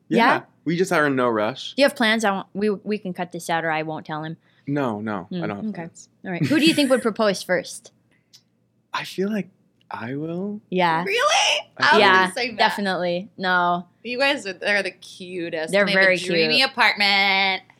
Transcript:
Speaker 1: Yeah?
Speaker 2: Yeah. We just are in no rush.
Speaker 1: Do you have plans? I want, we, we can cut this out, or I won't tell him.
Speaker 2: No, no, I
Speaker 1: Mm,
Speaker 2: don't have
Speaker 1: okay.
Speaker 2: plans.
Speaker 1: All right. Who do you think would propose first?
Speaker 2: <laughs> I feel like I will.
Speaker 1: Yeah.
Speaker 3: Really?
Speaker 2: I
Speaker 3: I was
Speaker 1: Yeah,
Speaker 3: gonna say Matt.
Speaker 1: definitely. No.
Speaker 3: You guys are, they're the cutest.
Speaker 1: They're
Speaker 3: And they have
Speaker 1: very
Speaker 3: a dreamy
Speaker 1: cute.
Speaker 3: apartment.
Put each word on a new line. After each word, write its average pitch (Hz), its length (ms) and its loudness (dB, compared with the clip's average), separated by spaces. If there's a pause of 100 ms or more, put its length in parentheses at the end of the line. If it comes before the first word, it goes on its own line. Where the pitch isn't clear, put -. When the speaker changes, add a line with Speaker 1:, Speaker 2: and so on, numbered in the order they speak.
Speaker 1:
Yeah? - 80 2
Speaker 2:
Yeah. 269 240 4 (240)
We 170 120 0
just 180 160 0
are 151 140 4
in 139 100 2
no 127 120 2
rush. 113 460 -2
Speaker 1:
Do 262 80 2
you 277 40 6
have 277 100 0
plans? 220 280 0
I 202 60 4
want, 196 240 -4
we, 208 160 -2
we 202 280 -4
can 185 140 -8
cut 175 200 -8
this 170 180 -10
out, 165 140 -2
or 165 60 -2
I 156 120 -2
won't 156 240 -8
tell 156 180 -8
him. 160 120 -10 (300)
Speaker 2:
No, 135 340 -2
no, 104 320 -6
I - 20 -10
Speaker 1:
Mm, 180 60 -4
Speaker 2:
don't - 100 -4
have - 160 -8
Speaker 1:
okay. 214 80 -8
Speaker 2:
plans. - 340 -14 (160)
Speaker 1:
All 190 60 -10
right. 170 160 -4
Who 311 140 2
do 285 60 0
you 320 80 4
think 285 160 2
would 254 120 2
propose 208 400 -2
first? - 480 -4 (520)
Speaker 2:
<laughs> - 520 -20
I - 100 -6
feel 190 260 -6
like 214 180 -4 (420)
I 113 240 -8
will. 175 460 -8 (100)
Speaker 1:
Yeah. 170 340 2
Speaker 3:
Really? 587 640 0 (120)
Speaker 2:
I - 120 2
Speaker 3:
I - 20 6
was - 80 6
Speaker 1:
Yeah, 190 220 6
Speaker 3:
gonna 185 120 0
say 247 160 -4
Matt. 214 80 -14
Speaker 1:
definitely. 190 800 0
No. 175 500 0 (180)
Speaker 3:
You 240 140 -6
guys 269 280 0
are, 190 60 -8
they're 202 300 0
the 190 100 -4
cutest. 170 800 -8
Speaker 1:
They're 196 80 4
Speaker 3:
And 196 80 4
they 196 60 0
have 190 80 4
Speaker 1:
very 185 120 6
Speaker 3:
a 175 40 -2
dreamy 170 400 0
Speaker 1:
cute. 269 120 2
Speaker 3:
apartment. 196 920 2 (180)